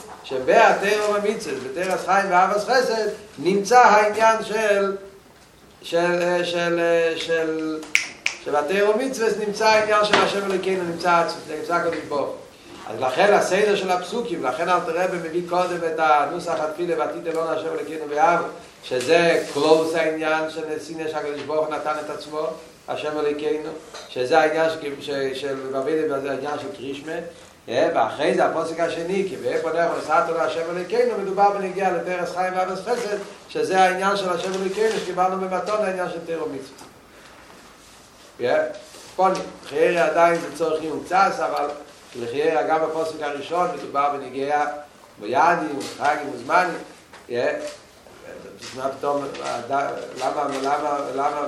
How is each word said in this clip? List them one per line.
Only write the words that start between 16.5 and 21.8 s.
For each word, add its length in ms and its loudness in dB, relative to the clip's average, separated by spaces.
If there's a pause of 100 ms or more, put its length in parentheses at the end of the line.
התפילה, 340 -2
"ותיתן 440 -4
לנו 120 -2
השם 180 -2 (100)
אלוקינו 300 -8
באהבה", 400 2 (360)
שזה 580 2 (120)
כלולוס 400 4
העניין 560 0
של 100 -8 (160)
נתינה 320 -8
שהקדוש 340 -6
ברוך 240 0
הוא 80 -4
נתן 200 -4 (100)